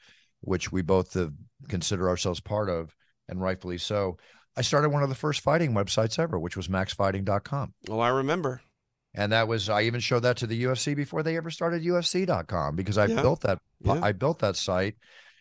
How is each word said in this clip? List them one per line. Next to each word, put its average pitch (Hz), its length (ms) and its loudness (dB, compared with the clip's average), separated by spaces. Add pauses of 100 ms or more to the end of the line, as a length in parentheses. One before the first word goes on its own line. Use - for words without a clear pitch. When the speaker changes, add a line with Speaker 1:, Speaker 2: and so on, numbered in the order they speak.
(420)
Speaker 1:
which 92 300 -2
we 92 120 0
both, 92 340 2
uh, 85 120 0 (400)
consider 92 380 -2
ourselves 90 320 0
part 104 300 -4
of, 82 260 -4 (320)
and 92 140 -6
rightfully 92 380 -4
so. 98 400 -2 (360)
I 127 60 -2
started 147 280 2
one 143 120 2
of 139 80 2
the 131 60 -4
first 151 260 -2
fighting 147 320 2
websites 110 460 0
ever, 160 180 0
which 85 180 -6
was 92 140 -6
max 95 240 0
fighting 98 300 0
dot 101 220 0
com. - 280 -6 (160)
Speaker 2:
Oh, 110 100 -2
I 120 100 2
remember. 135 520 0 (540)
Speaker 1:
And 104 160 0
that 113 160 4
was, 110 220 -2
I 104 120 2
even 117 200 0
showed 123 180 2
that 123 180 2
to 120 100 -2
the 113 100 -2
U 123 140 0
F 123 60 -2
C 147 160 -2
before 143 300 -4
they 156 120 -2
ever 165 140 -6
started 170 340 -2
U 175 140 2
F 170 80 0
C 185 200 0
dot 101 220 0
com 76 280 -2
because 95 200 -2
I 104 120 6
Speaker 2:
Yeah. 226 160 2
Speaker 1:
built - 180 4
that, 95 160 0 (240)
Speaker 2:
Yeah. 101 220 2
Speaker 1:
I 104 80 4
built 104 280 0
that 98 160 0
site 98 420 0 (440)